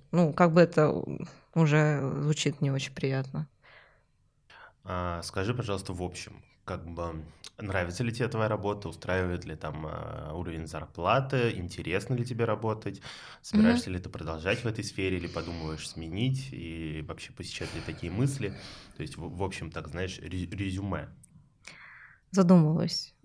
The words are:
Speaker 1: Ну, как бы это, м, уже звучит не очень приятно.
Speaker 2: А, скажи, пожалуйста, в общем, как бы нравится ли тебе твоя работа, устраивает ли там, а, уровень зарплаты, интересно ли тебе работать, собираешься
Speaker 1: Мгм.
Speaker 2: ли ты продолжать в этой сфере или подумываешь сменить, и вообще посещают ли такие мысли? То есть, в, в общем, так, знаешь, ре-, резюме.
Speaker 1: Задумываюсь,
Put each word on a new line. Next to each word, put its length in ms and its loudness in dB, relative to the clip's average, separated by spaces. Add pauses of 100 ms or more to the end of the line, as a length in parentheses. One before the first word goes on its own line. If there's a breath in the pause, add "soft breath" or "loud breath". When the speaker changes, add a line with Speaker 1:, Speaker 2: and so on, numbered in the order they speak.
(120)
Speaker 1:
Ну, 220 6
как 200 8
бы 80 12
это, 220 6
м, 440 0 (260 loud breath)
уже 480 6 (200)
звучит 400 0
не 100 2
очень 220 -2
приятно. 540 -2 (1400 loud breath)
Speaker 2:
А, 380 -2
скажи, 300 -2
пожалуйста, 400 -4
в 80 -6
общем, 400 -8 (240)
как 240 -8
бы 340 -6 (360 soft breath)
нравится 440 -2
ли 80 -2
тебе 180 0
твоя 200 2
работа, 400 -2
устраивает 560 0
ли 100 -8
там, 300 -8
а, 480 -8
уровень 320 -6
зарплаты, 840 2
интересно 640 -2
ли 100 0
тебе 200 -2
работать, 560 -2 (420 loud breath)
собираешься 460 6
Speaker 1:
Мгм. 80 -2
Speaker 2:
ли 60 -6
ты 60 -10
продолжать 540 -2
в 40 0
этой 160 -2
сфере 340 -2
или 100 -6
подумываешь 600 -6
сменить, 640 -2
и 560 -8
вообще 240 -12
посещают 440 -10
ли 100 -8
такие 260 -8
мысли? 420 -2 (440 loud breath)
То 60 -8
есть, 140 -10
в, 200 -8
в 60 -4
общем, 280 -4
так, 180 -10
знаешь, 300 -6
ре-, 280 -6
резюме. 600 -4 (1200 loud breath)
Speaker 1:
Задумываюсь, 800 6 (120)